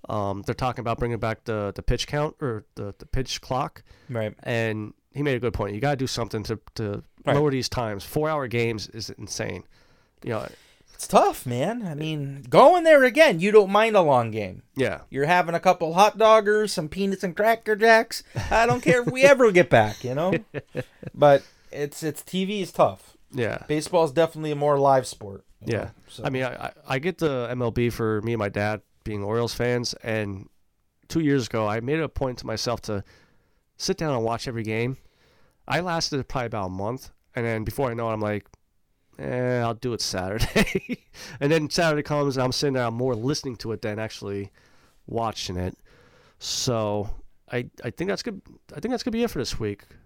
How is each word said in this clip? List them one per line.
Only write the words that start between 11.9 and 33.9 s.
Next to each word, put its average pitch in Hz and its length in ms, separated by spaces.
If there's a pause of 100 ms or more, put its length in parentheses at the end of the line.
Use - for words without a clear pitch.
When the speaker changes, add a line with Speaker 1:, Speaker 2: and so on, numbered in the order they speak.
Speaker 2:
mean, 143 540
going 285 340
there 302 220
again, 247 360
you 196 120
don't 202 180
mind 214 240
a 202 60
long 127 300
game. 101 320 (120)
Speaker 1:
Yeah. 110 360
Speaker 2:
You're 135 160
having 170 280
a 165 60
couple 175 320
hot 202 240
doggers, 214 540
some 156 180
peanuts 190 340
and 180 140
Cracker 214 400
Jacks. 226 460 (280)
I 220 140
don't 247 160
care 247 220
if 247 100
we 254 120
ever 262 280
get 175 160
back, 107 340
you 120 120
know? 165 180 (420)
Speaker 1:
<laughs> - 400
Speaker 2:
But 143 280 (280)
it's, 143 320
it's, 151 200
T 190 240
V 202 160
is 170 100
tough. - 460 (120)
Speaker 1:
Yeah. 113 280 (100)
Speaker 2:
Baseball 156 360
is 143 80
definitely 156 400
a 143 40
more 143 220
live 135 280
sport, 98 380 (160)
you 113 140
Speaker 1:
Yeah. 104 100
Speaker 2:
know? 117 60 (180)
So. - 160
Speaker 1:
I 143 60
mean, 131 140
I, 123 100
I, - 180 (160)
I 135 120
get 175 180
the 131 320
M 123 100
L 120 100
B 120 200
for 110 320
me 117 100
and 117 60
my 104 100
dad 104 320 (240)
being 104 180
Orioles 113 300
fans, 120 400 (100)
and 107 460 (600)
two 165 120
years 139 280
ago, 110 200
I 110 120
made 135 180
it 160 40
a 143 60
point 127 300
to - 80
myself 113 360
to 104 220 (720)
sit 190 220